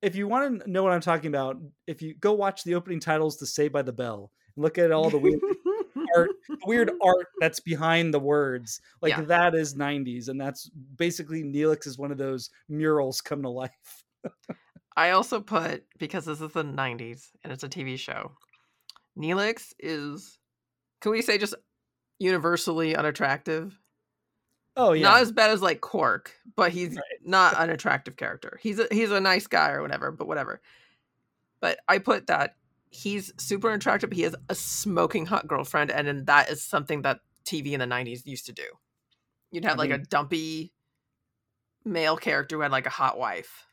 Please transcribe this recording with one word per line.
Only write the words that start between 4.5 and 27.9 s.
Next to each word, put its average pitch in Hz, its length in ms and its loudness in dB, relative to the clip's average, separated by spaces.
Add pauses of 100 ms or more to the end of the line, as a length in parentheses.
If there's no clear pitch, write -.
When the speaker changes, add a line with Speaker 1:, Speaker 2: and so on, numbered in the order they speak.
Speaker 1:
and 147 60 -6
look 160 160 2
at 170 140 6
all 160 180 4
the 151 80 2
weird 147 220 4
Speaker 2:
<laughs> 381 760 -2
Speaker 1:
art, 349 140 6 (180)
the 302 180 -10
weird 226 240 4 (120)
art 180 240 6 (140)
that's 160 200 2
behind 165 520 2
the 147 80 4
words, 135 600 0 (200)
like, 156 160 2
Speaker 2:
Yeah. 165 60 -2
Speaker 1:
that 170 320 4
is 151 220 0
nineties, 135 520 -4
and 135 120 -6
that's 139 280 -8 (280)
basically 165 480 -2
Neelix 151 420 0
is 131 120 -12
one 143 140 -6
of 139 60 -8
those 135 320 -6 (180)
murals 151 520 0
come 143 220 -8
to 131 60 -6
life. - 560 -12 (200)
<laughs> - 720 -14
Speaker 2:
I 170 140 4
also 208 300 2
put, 165 440 -4 (140)
because 156 280 -8
this 151 140 -8
is 156 120 -10
the 160 120 -2
nineties 127 680 -8 (140)
and 147 80 -12
it's 131 100 -12
a 143 60 -10
T 156 160 -10
V 131 120 -8
show, - 360 -10 (880)
Neelix 196 600 -4
is, 147 600 -10 (640)
can 208 120 0
we 226 100 0
say 208 160 2
just 202 160 -2 (640)
universally 165 760 0
unattractive? 151 840 -2 (1000)
Speaker 1:
Oh, 233 160 8
yeah. 160 160 4
Speaker 2:
Not 226 140 10
as 226 100 2
bad 214 180 6
as, 214 100 2
like, 185 220 0
Quark, - 520 -2 (220)
but 180 160 2
he's 175 240 -6
Speaker 1:
Right. - 80 -10 (200)
Speaker 2:
not 185 360 6
an 165 80 2
attractive 147 480 -2